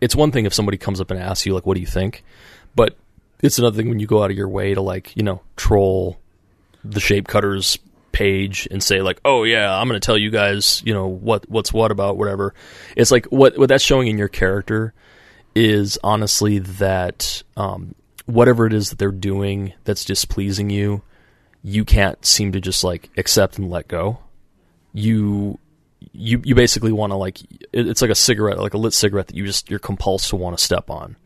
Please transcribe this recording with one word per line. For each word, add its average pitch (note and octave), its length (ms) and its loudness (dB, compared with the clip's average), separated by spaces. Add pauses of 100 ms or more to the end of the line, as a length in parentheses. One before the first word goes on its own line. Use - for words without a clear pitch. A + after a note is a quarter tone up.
it's B2 140 0
one D3+ 160 4
thing A#2+ 140 2
if G2 80 -2
somebody G2+ 240 -2
comes F#2+ 240 -4
up F2+ 100 -8
and F#2 80 -6
asks F#2+ 260 -6
you, G2 80 0
like, F#2 120 -4
"What F#2+ 100 0
do F#2 60 -4
you E2+ 60 -8
think?" F#2+ 360 -4 (520)
But A#2 200 4 (460)
it's C#3+ 180 2
another A#2 180 2
thing A2+ 120 -2
when A2+ 100 -2
you G#2+ 80 -4
go G#2+ 160 2
out G2 80 0
of F#2+ 60 -6
your G2 120 -4
way G2 240 -2
to, G2 80 -2
like, F#2+ 340 -6
you G#2+ 80 -2
know, F#2+ 180 -4 (140)
troll F#2+ 640 2 (640)
the G#2+ 160 -6
Shape G2+ 280 0
Cutters G2+ 500 -2 (340)
page G2 600 -2
and G2 100 -6
say, F#2+ 200 0
like, F#2 240 -2
"Oh, C3 180 4
yeah, G#2+ 340 2
I'm A2+ 100 -2
gonna A2+ 120 -2
tell A2 180 2
you G#2+ 140 0
guys, G2+ 540 0
you A2+ 80 0
know, F#2+ 140 -2
what, G2+ 420 -2
what's G#2+ 240 -2
what A2 180 2
about G2 260 -2
whatever." G2 360 -2 (420)
It's A#2 160 4
like, B2 160 4
what, C3+ 300 6
what C3+ 120 6
that's C3+ 140 4
showing C3 240 2
in G#2+ 100 0
your G2+ 120 0
character G#2+ 640 -2 (600)
is G#2+ 500 2
honestly G#2 560 2
that, F#2+ 840 -4 (120)
um, F#2+ 380 -8 (320)
whatever A#2 400 4
it A2 80 2
is G#2+ 160 0
that - 100 -10
they're G2+ 120 -2
doing G2 640 -4 (100)
that's - 220 -4
displeasing G2 640 -4
you, G2+ 320 -2 (600)
you G#2 220 -2
can't - 400 2
seem G2+ 280 0
to F#2+ 80 -2
just, F#2 220 -4
like, F2 340 -4
accept G2 400 2
and F#2+ 120 -6
let F2 180 -8
go. F#2+ 320 -4 (760)
You, G#2 640 0 (540)
you, A#2 320 -2
you C3 120 2
basically A2+ 360 4
wanna, G#2 260 -2
like, F#2+ 240 -8
it, - 460 -6
it's - 140 -2
like A#2 100 4
a G#2 40 0
cigarette, G#2 440 2
like G2+ 140 -4
a G2+ 40 -2
lit A2 160 -2
cigarette G2 340 0
that - 80 -16
you G2 100 -6
just, - 240 -6
you're G2+ 100 -6
compulsed - 500 -2
to G#2 60 -2
wanna F2+ 220 -4
step - 320 0
on - 260 -12 (100)